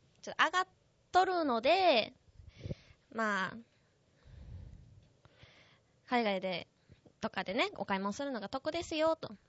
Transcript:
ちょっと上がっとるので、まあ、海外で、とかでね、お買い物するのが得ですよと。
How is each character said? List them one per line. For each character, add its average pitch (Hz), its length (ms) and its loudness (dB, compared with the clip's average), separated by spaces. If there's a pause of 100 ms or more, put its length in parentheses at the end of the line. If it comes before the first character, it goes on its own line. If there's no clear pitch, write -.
(220)
ち - 100 -12
ょ - 20 -8
っ - 20 -16
と - 80 4
上 311 80 2
が 359 100 0
っ 370 60 -2 (460)
と 359 100 6
る 359 220 0
の 233 160 2
で、 311 520 4 (1000)
ま 208 400 -2
あ、 226 40 -14 (2500)
海 240 160 4
外 196 160 0
で、 185 260 -4 (540)
と 226 80 -4
か 185 160 -6
で 185 80 -4
ね、 330 240 0
お 196 80 -4
買 196 120 -2
い - 20 0
物 196 120 -2
す 208 120 -6
る 285 80 -4
の 233 100 -6
が 196 80 -8
得 269 220 -6
で 339 120 -4
す 330 120 -6
よ 320 200 2
と。 - 140 -12 (180)